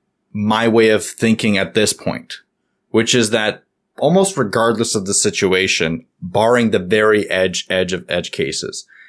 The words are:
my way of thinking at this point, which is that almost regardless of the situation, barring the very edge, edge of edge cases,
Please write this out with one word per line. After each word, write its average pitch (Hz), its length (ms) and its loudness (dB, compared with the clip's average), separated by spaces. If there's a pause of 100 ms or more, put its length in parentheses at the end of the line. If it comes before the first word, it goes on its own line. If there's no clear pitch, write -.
(340)
my 107 340 0
way 113 220 6
of 104 120 2
thinking 110 540 0
at 92 160 -2
this 110 220 0
point, - 480 -10 (480)
which 113 240 2
is 113 160 2
that 107 340 -2 (340)
almost 185 380 2
regardless 113 580 0
of 98 120 -4
the 98 80 -4
situation, 92 920 0 (140)
barring 110 500 2
the 107 80 2
very 107 520 2
edge, 92 400 -2
edge 92 220 -2
of 90 160 -6
edge 87 240 -4
cases, - 540 -6 (220)